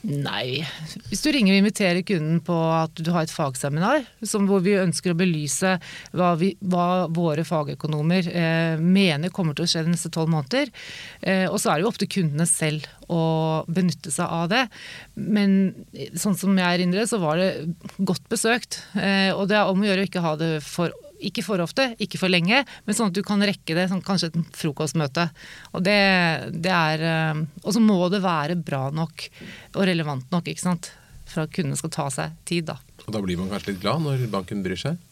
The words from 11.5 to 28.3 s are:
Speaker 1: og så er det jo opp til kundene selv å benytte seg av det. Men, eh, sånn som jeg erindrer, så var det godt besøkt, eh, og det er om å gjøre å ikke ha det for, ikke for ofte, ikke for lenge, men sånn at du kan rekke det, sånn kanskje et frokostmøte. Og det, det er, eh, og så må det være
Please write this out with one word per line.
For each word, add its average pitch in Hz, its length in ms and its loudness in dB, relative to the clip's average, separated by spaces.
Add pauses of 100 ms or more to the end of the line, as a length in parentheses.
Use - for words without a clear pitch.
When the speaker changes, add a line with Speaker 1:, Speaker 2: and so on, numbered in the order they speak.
Speaker 1:
og - 100 -2
så 220 80 0
er 165 60 4
det 165 100 2
jo - 60 0
opp - 100 -4
til 202 140 -2
kundene 160 340 0
selv 151 400 -2 (220)
å 165 100 2 (460)
benytte 170 480 0
seg 175 100 -2
av 165 300 -2
det. 269 80 4 (560)
Men, 196 560 2 (160)
eh, - 240 -12
sånn 196 240 0
som 190 180 2
jeg 180 220 2
erindrer, 180 260 2
så 226 160 -2
var 156 160 2
det 185 160 2 (460)
godt 190 320 -2
besøkt, - 500 -2 (140)
eh, 190 400 2
og 190 160 0
det 214 80 4
er 185 100 4
om 190 140 2
å 208 80 2
gjøre 190 160 2
å - 20 -4
ikke 175 160 -2
ha 156 140 0
det 165 140 0 (120)
for, - 300 -2 (260)
ikke 202 240 -4
for 190 160 0
ofte, 247 300 0 (100)
ikke - 160 -6
for 185 160 2
lenge, 190 300 4 (240)
men 214 100 0
sånn 214 140 2
at - 20 -8
du 196 80 -2
kan 202 240 0
rekke 175 320 -2
det, 180 140 0
sånn 190 100 -2
kanskje 170 300 -2
et 165 260 -4
frokostmøte. 156 680 -2 (500)
Og 190 80 0
det, 180 720 2
det 180 160 0
er, 156 320 2
eh, 160 380 0 (180)
og 190 140 -2
så 226 80 6
må 214 160 6 (100)
det 196 140 0
være 165 340 0